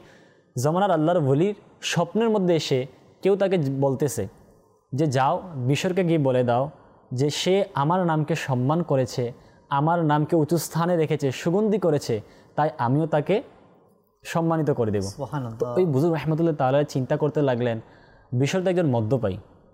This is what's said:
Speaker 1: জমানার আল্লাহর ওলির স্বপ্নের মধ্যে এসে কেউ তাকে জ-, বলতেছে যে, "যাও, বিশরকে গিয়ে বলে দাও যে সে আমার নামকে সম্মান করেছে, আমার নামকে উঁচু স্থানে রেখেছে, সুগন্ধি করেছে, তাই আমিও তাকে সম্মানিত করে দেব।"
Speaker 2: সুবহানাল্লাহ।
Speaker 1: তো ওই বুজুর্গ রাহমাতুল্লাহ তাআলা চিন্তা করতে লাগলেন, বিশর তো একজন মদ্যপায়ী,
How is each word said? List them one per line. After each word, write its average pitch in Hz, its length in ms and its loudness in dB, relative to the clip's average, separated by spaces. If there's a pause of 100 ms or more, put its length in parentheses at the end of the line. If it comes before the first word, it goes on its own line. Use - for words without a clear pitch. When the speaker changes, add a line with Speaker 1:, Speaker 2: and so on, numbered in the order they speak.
(640)
Speaker 1:
জমানার 180 280 2
আল্লাহর 160 360 2
ওলির 170 280 2 (260)
স্বপ্নের 196 480 0
মধ্যে 185 260 2
এসে 135 300 0 (360)
কেউ 196 140 4
তাকে 190 220 0
জ-, 139 220 0
বলতেছে 131 480 0 (640)
যে, 147 140 2
"যাও, 135 340 0 (140)
বিশরকে 143 480 0
গিয়ে 165 140 2
বলে 127 260 2
দাও 123 260 2 (440)
যে 135 160 0
সে 185 440 0
আমার 170 320 0
নামকে 156 300 0
সম্মান 139 480 -2
করেছে, 127 500 -2 (360)
আমার 160 360 0
নামকে 151 300 2
উঁচু 160 220 2
স্থানে 170 400 -2
রেখেছে, 147 340 0
সুগন্ধি 202 460 0
করেছে, 147 440 0 (340)
তাই - 220 0
আমিও 139 280 0
তাকে 165 380 0 (800)
সম্মানিত 165 480 0
করে 120 200 0
দেব।" 101 100 0
Speaker 2:
সুবহানাল্লাহ। 123 760 -6
Speaker 1:
তো 180 60 2
ওই 185 40 4
বুজুর্গ 160 280 0
রাহমাতুল্লাহ 156 420 0
তাআলা 139 280 2
চিন্তা 143 340 -2
করতে 147 240 0
লাগলেন, 120 380 0 (540)
বিশর 139 280 0
তো 185 80 0
একজন 175 160 2
মদ্যপায়ী, 113 520 0 (360)